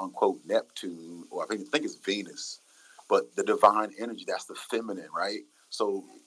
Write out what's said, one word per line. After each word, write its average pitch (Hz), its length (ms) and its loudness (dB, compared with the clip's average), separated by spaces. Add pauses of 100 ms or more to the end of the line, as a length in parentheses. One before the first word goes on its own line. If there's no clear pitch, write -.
unquote 95 460 0
Neptune, 85 840 -4
or 82 140 -4
I - 20 -4
think, 104 160 -4
I 101 80 -14
think - 140 0
it's - 120 -6
Venus, - 640 -6 (480)
but - 280 4
the - 80 2
divine 107 540 6
energy, 110 280 -8
that's 95 200 -4
the - 80 -12
feminine, 104 600 -4
right? 98 260 -2 (300)
So 101 340 -2 (220)